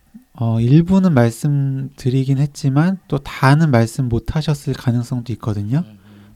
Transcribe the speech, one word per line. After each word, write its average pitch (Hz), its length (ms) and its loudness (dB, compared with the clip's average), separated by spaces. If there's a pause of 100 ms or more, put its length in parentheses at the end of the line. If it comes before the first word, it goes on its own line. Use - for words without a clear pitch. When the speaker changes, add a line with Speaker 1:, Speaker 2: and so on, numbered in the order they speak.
(340)
Speaker 1:
어, 113 260 -2
일부는 170 540 4
말씀드리긴 135 1300 0
했지만 147 580 0 (100)
또 151 120 -4
다는 143 500 2
말씀 117 400 0
못 113 260 -4
하셨을 143 380 -4
가능성도 120 600 -4
있거든요. 104 460 -4
Speaker 2:
음, 180 60 -2
음. - 120 -18 (380)